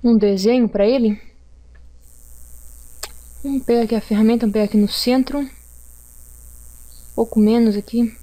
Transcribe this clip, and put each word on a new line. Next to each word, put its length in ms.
um 140
desenho 500
pra 180
ele. 320
Vamos 220
pegar 200
aqui 100
a 80
ferramenta, 380
vamos 120
pegar 140
aqui 100
no 120
centro. 500
Um 100
pouco 260
menos 380
aqui. 440